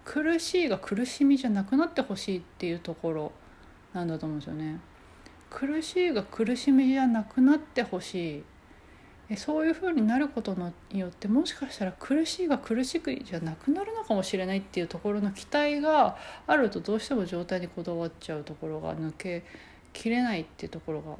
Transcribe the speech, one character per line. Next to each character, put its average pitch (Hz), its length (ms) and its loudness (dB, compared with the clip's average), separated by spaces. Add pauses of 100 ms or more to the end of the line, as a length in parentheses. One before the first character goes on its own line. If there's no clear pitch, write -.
苦 320 360 2
し - 140 -2 (100)
い 285 40 2
が 190 100 2
苦 220 280 -2
し - 180 0
み 277 120 8
じ 262 100 -2
ゃ 226 40 2
な 202 120 2
く 226 140 0
な 320 100 6
っ 330 60 -8
て 269 100 0
ほ 202 140 -6
し 190 200 -4
い - 20 -6
っ 170 40 -8 (160)
て 180 80 -4
い 170 80 0
う 175 60 -4
と 170 140 -8
こ 165 180 -2
ろ 151 200 -4 (600)
な 180 120 -4
ん 170 40 -2
だ 160 100 -2
と 160 80 -6
思 156 80 -4
う - 40 -4
ん - 20 -6
で - 40 -10
す - 40 -12
よ 156 60 -8
ね。 156 260 -6 (720)
苦 294 320 -4
し - 140 -10
い 359 140 4
が 208 140 0
苦 233 320 0
し 277 160 4
み 262 160 8
じ 269 100 4
ゃ 262 80 4
な 226 160 4
く - 180 -2
な 277 160 10
っ - 20 0
て 269 240 -2
ほ 190 180 -4
し 165 380 -4
い。 151 40 -12 (840)
え、 214 80 -4
そ 311 260 0
う 311 40 2
い 330 40 6
う 320 40 2
風 359 180 -2
に 277 100 4
な 226 160 4
る 285 100 2
こ 254 140 -4
と 190 140 -4
の-、 175 160 -4 (180)
に 196 80 -2
よ 185 80 -2
っ 180 40 -8
て、 - 180 -6
も 269 180 4
し - 80 -6
か - 160 -8
し - 80 -12
た 202 60 -2
ら 185 120 -2
苦 311 300 2
し 370 180 -4
い - 40 2
が 285 100 2
苦 247 260 -2
し 294 140 -2
く 277 160 -4
じ 196 220 -8
ゃ - 20 -6
な 160 140 -4
く - 180 -2
な 370 140 0
る 440 100 -6
の 440 80 -4
か 247 120 0
も 190 100 2
し 196 120 -2
れ 185 100 -2
な 190 100 0
い - 20 0
っ 190 40 -2
て - 180 -4
い - 20 0
う 165 60 -4
と 170 100 -10
こ 208 140 -2
ろ 208 80 -2
の 202 100 0
期 - 160 -10
待 294 340 2
が 302 360 4 (320)
あ 302 80 6
る 240 140 4
と、 175 100 -6
ど 202 140 -2
う 220 60 0
し - 60 -8
て 277 80 -2
も 208 100 2
状 175 200 -4
態 180 160 -4
に 175 80 -6
こ 170 160 -10
だ 175 100 -4
わ 170 140 -2
っ - 100 -10
ち - 140 -10
ゃ 156 40 -4
う 147 60 -8
と 147 120 -14
こ 156 120 -10
ろ 156 140 -6
が 165 160 -4
抜 160 160 -4
け 175 320 -8 (480)
き - 180 -6
れ 247 120 2
な 233 140 0
い 160 60 -2
っ - 20 -12
て - 220 -12
い - 20 -14
う - 20 -20
と 165 100 -12
こ 160 120 -6
ろ 156 280 -8